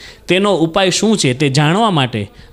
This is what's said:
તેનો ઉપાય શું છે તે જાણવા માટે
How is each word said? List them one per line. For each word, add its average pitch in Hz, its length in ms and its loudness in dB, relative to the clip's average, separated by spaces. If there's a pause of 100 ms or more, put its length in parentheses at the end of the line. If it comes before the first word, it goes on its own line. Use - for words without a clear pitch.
(280)
તેનો 190 280 2
ઉપાય 175 340 0
શું 208 260 0
છે 135 180 0
તે 143 140 0
જાણવા 156 420 2
માટે 120 400 -2 (220)